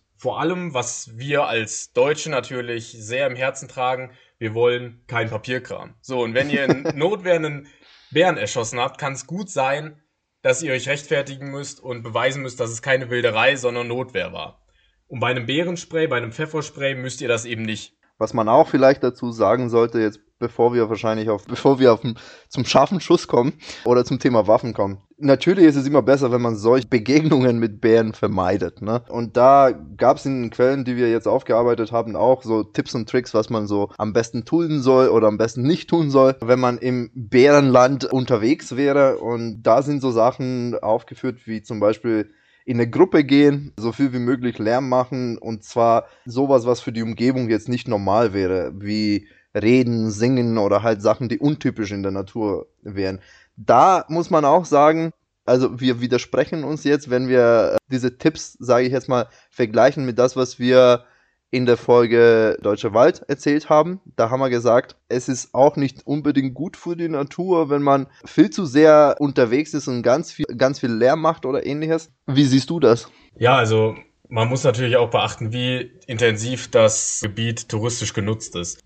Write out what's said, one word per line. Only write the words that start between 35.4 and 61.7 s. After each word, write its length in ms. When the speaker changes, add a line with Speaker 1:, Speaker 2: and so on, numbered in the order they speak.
Speaker 2:
nicht 280
tun 200
soll, 320
wenn 180
man 180
im 360
Bärenland 920
unterwegs 720
wäre. 440
Und 440
da 180
sind 200
so 100
Sachen 720
aufgeführt, 640
wie 140
zum 180
Beispiel 520
in 120
eine 120
Gruppe 340
gehen, 540
so 160
viel 200
wie 60
möglich 380
Lärm 320
machen 480
und 260
zwar 440
sowas, 400
was 160
für 120
die 100
Umgebung 460
jetzt 200
nicht 200
normal 440
wäre, 420
wie 520
Reden, 560
Singen 480
oder 240
halt 200
Sachen, 280
die 100
untypisch 520
in 120
der 100
Natur 540
wären. 380
Da 500
muss 220
man 160
auch 200
sagen, 460
also 340
wir 220
widersprechen 640
uns 220
jetzt, 240
wenn 180
wir, 460
äh, 40
diese 260
Tipps, 420
sage 260
ich 80
jetzt 160
mal, 180
vergleichen 540
mit 120
das, 200
was 200
wir 460
in 160
der 100